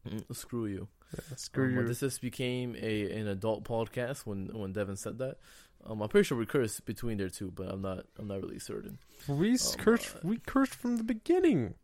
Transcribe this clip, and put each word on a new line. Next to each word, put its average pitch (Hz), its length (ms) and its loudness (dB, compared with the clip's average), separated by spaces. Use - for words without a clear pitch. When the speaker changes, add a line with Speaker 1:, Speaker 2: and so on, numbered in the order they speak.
Speaker 1:
Mm, 107 280 -8
screw 117 300 -4
you. 98 220 -6
Speaker 2:
Yeah, 143 220 -12
screw - 300 -2
Speaker 1:
Um, 127 100 2
Speaker 2:
you. 120 120 2
Speaker 1:
this 120 120 -2
just 135 200 -2
became 123 600 -2
a, 107 320 0
an 107 160 -4
adult 104 360 -2
podcast 120 640 -2
when, 98 260 -4
when 98 200 -6
Devin 98 240 -2
said 107 220 -6
that. 131 200 -4
Um, 107 180 -6
I'm 107 60 0
pretty 202 180 8
sure 135 120 2
we 113 80 2
cursed 120 380 0
between 113 340 -4
there 98 120 0
too, 95 240 -8
but 92 140 -8
I'm 95 140 -6
not, 95 240 -4
I'm 107 100 -8
not 98 140 -4
really - 160 -8
certain. - 400 -10
Speaker 2:
We 170 260 4
s-, - 200 0
Speaker 1:
Um, - 100 -8
Speaker 2:
cursed, - 320 6
Speaker 1:
uh, - 60 -14
Speaker 2:
we 208 160 0
cursed - 360 2
from 240 240 0
the 226 60 -2
beginning. 240 800 4